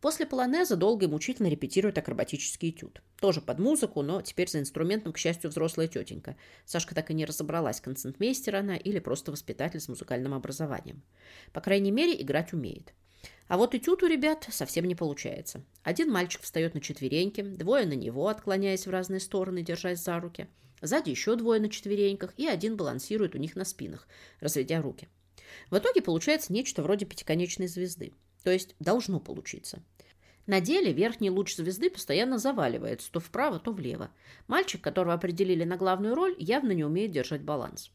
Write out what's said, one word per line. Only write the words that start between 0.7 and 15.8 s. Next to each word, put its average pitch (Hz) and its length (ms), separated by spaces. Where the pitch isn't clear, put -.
долго 202 280
и 170 40
мучительно 180 400
репетирует 180 500
акробатический - 720
этюд. - 320
Тоже 160 220
под 120 160
музыку, 233 420
но 156 220
теперь - 260
за 156 120
инструментом, 175 520
к - 60
счастью, 165 320
взрослая 160 380
тетенька. - 480
Сашка 170 300
так 160 160
и 160 40
не 156 120
разобралась, 151 560
концертмейстер 202 760
она 196 200
или 202 220
просто - 320
воспитатель 147 500
с - 80
музыкальным 127 440
образованием. 139 680
По 160 80
крайней 196 300
мере, 311 300
играть 151 340
умеет. - 400
А 180 120
вот 240 160
этюд 349 280
у 359 40
ребят 311 440
совсем - 360
не 180 80
получается. - 680